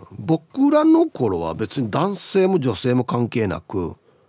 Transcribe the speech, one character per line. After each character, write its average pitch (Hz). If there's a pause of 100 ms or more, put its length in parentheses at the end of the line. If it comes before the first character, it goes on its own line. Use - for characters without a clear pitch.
(180)
僕 208
ら 302
の 320
頃 190
は 82
別 113
に 107
男 180
性 185
も 190
女 135
性 123
も 127
関 120
係 110
な 85
く、 90 (340)